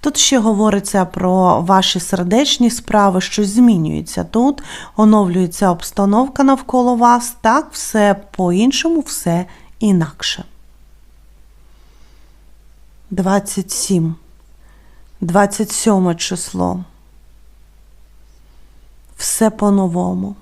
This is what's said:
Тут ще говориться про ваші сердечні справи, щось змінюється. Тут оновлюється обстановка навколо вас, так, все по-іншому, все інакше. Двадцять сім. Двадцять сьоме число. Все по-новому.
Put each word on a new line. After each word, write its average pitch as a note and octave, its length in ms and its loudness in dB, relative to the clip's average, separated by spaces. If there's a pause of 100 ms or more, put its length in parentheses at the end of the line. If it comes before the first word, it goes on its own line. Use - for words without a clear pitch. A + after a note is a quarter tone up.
Тут D4 140 -2
ще - 220 2
говориться G3+ 640 0
про F3+ 560 2
ваші F#3 380 2
сердечні G#3+ 680 0
справи, G3+ 520 0
щось G#3 280 -2
змінюється. F3+ 760 0
Тут B3 400 -2 (320)
оновлюється F#3+ 760 2
обстановка G#3 760 0
навколо B3+ 520 0
вас, A#3+ 460 2
так, C4+ 300 0
все G#3 440 0 (200)
по-іншому, A3+ 640 0
все F3+ 460 -4 (340)
інакше. F3+ 640 0 (2750)
Двадцять F#3+ 600 -2
сім. E3 440 -2 (1040)
Двадцять G3+ 500 0
сьоме F#3 440 0
число. F3+ 680 -6 (2250)
Все - 320 -2
по-новому. F#3+ 920 -2